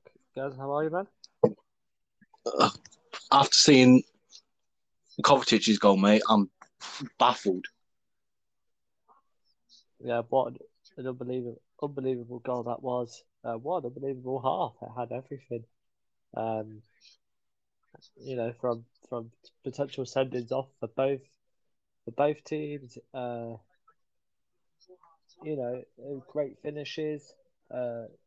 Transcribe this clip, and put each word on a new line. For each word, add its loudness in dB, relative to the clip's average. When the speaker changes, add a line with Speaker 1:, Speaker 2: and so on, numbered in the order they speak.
Speaker 1:
Gaz, -8
how -8
are -2
you, -4
man? -4
Speaker 2:
Uh, 2
after 6
seeing 10
Kovacic 4
goal, 6
mate, 6
I'm 4
baffled. 2
Speaker 1:
Yeah, -4
what 0
an, -20
an -10
unbelievable, -8
unbelievable -6
goal -6
that -8
was. -6
Uh, -8
what -6
an -8
unbelievable -8
half. -4
It -14
had -8
everything. -10
Um, -6
you -12
know, -4
from, -4
from -10
potential -8
send-ins -4
off -4
for -6
both, -2
for -12
both -2
teams. -10
Uh, -10
you -6
know, -6
uh, -12
great -6
finishes. -10
Uh, -8